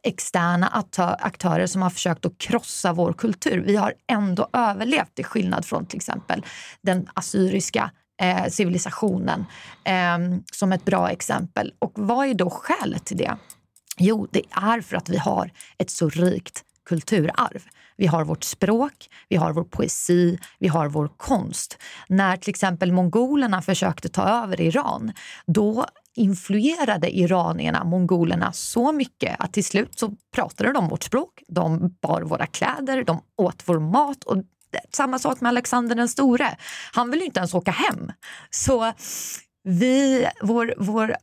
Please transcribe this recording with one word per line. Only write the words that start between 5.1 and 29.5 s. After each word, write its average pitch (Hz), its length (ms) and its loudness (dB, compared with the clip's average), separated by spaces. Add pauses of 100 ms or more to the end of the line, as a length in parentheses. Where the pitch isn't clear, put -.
till - 100 -6
skillnad 185 400 -2
från - 220 -6
till - 100 -12
exempel - 480 -6 (380)
den 185 320 0
assyriska, 190 760 0 (320)
eh, 185 260 2
civilisationen, 185 960 -2 (400)
ehm, 180 580 0 (100)
som 190 200 2
ett 180 120 -2
bra 185 260 2
exempel. - 680 -4
Och - 160 -4
vad 233 320 0
är 262 80 0
då 180 160 0
skälet - 540 -4
till - 120 -6
det? - 200 -2 (640)
Jo, 202 320 4
det - 200 0
är 226 300 0
för - 160 -6
att - 120 -4
vi 170 80 0
har 180 340 0 (280)
ett 185 120 -4
så - 180 0
rikt - 540 0 (260)
kulturarv. 170 720 0 (340)
Vi 196 100 2
har 160 180 2
vårt 156 200 -4
språk, 233 640 -2 (200)
vi - 80 2
har 160 160 2
vår 165 120 -2
poesi, 175 760 2 (200)
vi 185 100 2
har 151 200 2
vår 147 280 -2
konst. - 640 -4 (300)
När 190 280 4
till 185 140 -6
exempel 180 420 0
mongolerna 208 680 2
försökte 180 460 0
ta - 140 -2
över 202 380 0
Iran, 208 520 0 (340)
då 214 400 2 (280)
influerade 208 1040 2
iranierna 170 680 2
mongolerna 175 680 2
så 254 400 0
mycket - 460 -2
att - 140 -4